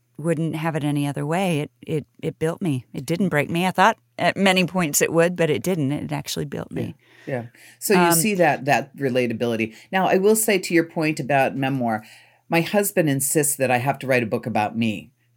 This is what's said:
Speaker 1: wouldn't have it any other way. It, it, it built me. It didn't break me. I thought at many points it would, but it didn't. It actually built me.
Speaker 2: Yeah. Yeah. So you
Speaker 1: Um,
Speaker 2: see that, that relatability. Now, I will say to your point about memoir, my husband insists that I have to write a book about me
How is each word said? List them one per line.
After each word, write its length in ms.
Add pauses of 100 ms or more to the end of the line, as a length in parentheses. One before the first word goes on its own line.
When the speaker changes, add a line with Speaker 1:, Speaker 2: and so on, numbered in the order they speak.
(180)
Speaker 1:
wouldn't 380
have 180
it 100
any 220
other 180
way. 360
It, 100 (160)
it, 200 (140)
it 200
built 200
me. 320
It 140
didn't 220
break 200
me. 180
I 40
thought 260 (220)
at 180
many 280
points 360
it 120
would, 240
but 140
it 120
didn't. 300
It 180
actually 360
built 260
me. 220 (320)
Speaker 2:
Yeah. 60 (100)
Yeah. 40 (340)
So 140
you 60
Speaker 1:
Um, 120
Speaker 2:
see 220
that, 320
that 300
relatability. 800 (180)
Now, 160
I 80
will 200
say 240
to 140
your 100
point 360
about 360
memoir, 480 (440)
my 120
husband 500
insists 460
that 140
I 80
have 220
to 60
write 160
a 40
book 200
about 320
me 320 (260)